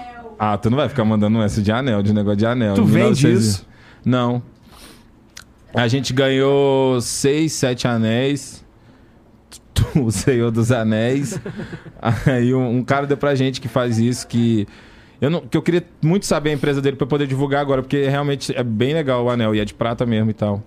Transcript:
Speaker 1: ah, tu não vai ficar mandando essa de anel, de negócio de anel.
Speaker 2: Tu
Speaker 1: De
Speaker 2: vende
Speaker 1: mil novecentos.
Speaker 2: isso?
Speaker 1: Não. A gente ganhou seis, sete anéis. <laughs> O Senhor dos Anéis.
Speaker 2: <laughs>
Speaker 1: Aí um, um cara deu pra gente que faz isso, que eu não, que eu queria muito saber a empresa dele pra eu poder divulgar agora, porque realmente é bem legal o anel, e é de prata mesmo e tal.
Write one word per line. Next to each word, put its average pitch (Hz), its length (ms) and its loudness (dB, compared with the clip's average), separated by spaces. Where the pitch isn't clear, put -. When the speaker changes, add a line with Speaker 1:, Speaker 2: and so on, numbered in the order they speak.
Speaker 1:
ah, 107 180 0
tu - 120 -2
não 123 80 2
vai 143 120 0
ficar 120 160 -2
mandando 110 360 2
essa 107 200 0
de 101 100 0
anel, 113 300 0
de 104 120 2
negócio 104 240 0
de 107 80 2
anel. 113 300 0
Speaker 2:
Tu - 80 4
Speaker 1:
De 104 80 4
Speaker 2:
vende - 80 4
Speaker 1:
mil - 100 4
novecentos. 147 360 4
Speaker 2:
isso? 101 220 -2
Speaker 1:
Não. 123 360 0
A 120 120 2
gente 127 260 -2
ganhou 135 880 2
seis, 151 520 0
sete 123 340 -2
anéis. 120 760 -2
<laughs> - 80 -20
O 120 120 2
Senhor 117 380 0
dos 113 220 0
Anéis. 120 680 0
Speaker 2:
<laughs> - 260 -18
Speaker 1:
Aí 123 280 2
um, 127 240 0
um 123 60 -2
cara 139 220 0
deu 139 120 -2
pra 143 180 0
gente 131 240 0
que - 80 -10
faz 120 320 -2
isso, 123 280 -2
que 117 380 0
eu 131 100 0
não, 165 120 -2
que 123 160 -4
eu 156 40 2
queria 170 220 0
muito 175 240 2
saber 151 260 0
a - 20 0
empresa 143 280 0
dele 135 140 0
pra 127 100 -4
eu 120 40 -8
poder 143 180 0
divulgar 139 340 0
agora, 135 200 0
porque 139 260 0
realmente 143 480 -2
é 123 80 -2
bem 120 300 0
legal 131 320 0
o 120 40 2
anel, 117 240 0
e 107 60 2
é 104 60 0
de 101 80 -10
prata 117 320 -2
mesmo 110 240 0
e 107 40 -2
tal. 104 340 -4